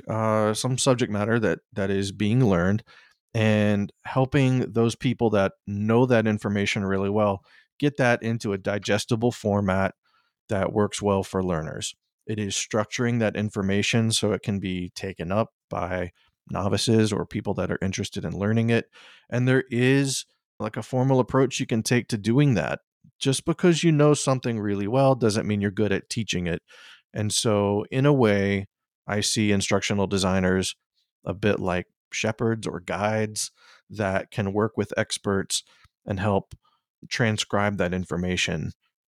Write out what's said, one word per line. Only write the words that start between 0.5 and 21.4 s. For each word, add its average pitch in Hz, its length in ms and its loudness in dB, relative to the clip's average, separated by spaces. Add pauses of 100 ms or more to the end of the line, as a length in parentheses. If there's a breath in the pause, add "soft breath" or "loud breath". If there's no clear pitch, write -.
some 127 240 -2
subject 123 320 2
matter 104 280 0
that, 92 200 0 (140)
that 98 180 -2
is 98 200 -2
being 107 320 2
learned 95 400 2 (520 soft breath)
and 107 560 2 (140)
helping 131 560 2 (100)
those 117 240 0
people 120 340 0
that 98 220 2 (160)
know 110 400 2
that 113 180 4
information 104 600 -2
really 95 240 -2
well 104 340 0 (340 soft breath)
get 143 200 -2
that 123 260 2
into 113 300 -2
a 98 40 -2
digestible 104 760 0
format 95 600 0 (540)
that 95 240 -2
works 104 300 0
well 98 220 2
for 95 200 -4
learners. 80 520 -4 (320)
It 107 120 -6
is 98 140 -4
structuring 120 640 -2
that 107 160 0
information 104 760 0
so 107 200 0
it 92 120 -2
can 101 160 -2
be 90 360 -6
taken 90 360 -8
up 110 180 0 (220)
by 90 400 -4 (380)
novices 104 640 2
or - 140 -4
people 104 300 -6
that 92 160 -4
are - 100 -4
interested 95 420 -6
in 85 140 -6
learning 113 320 0
it. 117 160 0 (420 loud breath)
And 123 200 -2
there 131 240 2
is, 131 540 0 (340)
like, 110 180 -6
a 110 60 -6
formal 131 360 2
approach 127 400 2